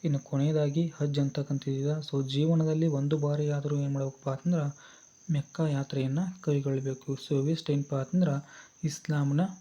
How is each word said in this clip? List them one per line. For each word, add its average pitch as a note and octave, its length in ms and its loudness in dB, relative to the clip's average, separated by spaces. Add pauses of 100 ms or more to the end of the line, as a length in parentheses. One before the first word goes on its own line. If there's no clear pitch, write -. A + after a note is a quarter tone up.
ಇನ್ನು C#3+ 160 0
ಕೊನೆಯದಾಗಿ D3+ 760 0
ಹಜ್ D3 240 0
ಅಂತಕ್ಕಂಥದ್ದಿದೆ. C#3 680 0
So, C#3+ 400 -2
ಜೀವನದಲ್ಲಿ D#3 580 4
ಒಂದು C#3+ 300 2
ಬಾರಿ D3 320 0
ಆದ್ರೂ D3 300 0
ಏನ್ C#3 140 0
ಮಾಡ್ಬೇಕಪ್ಪ C#3 360 -4
ಅಂತಂದ್ರೆ D3 680 -2 (360)
ಮೆಕ್ಕಾ D#3 360 -2
ಯಾತ್ರೆಯನ್ನ C#3 520 0 (220)
ಕೈಗೊಳ್ಳಬೇಕು. C3+ 720 -2
So, C#3+ 220 -4
ಇವಿಷ್ಟು D3 380 0
ಏನಪ್ಪಾ C#3+ 240 -2
ಅಂತಂದ್ರೆ C#3 500 0 (360)
ಇಸ್ಲಾಂನ D3 580 0 (200)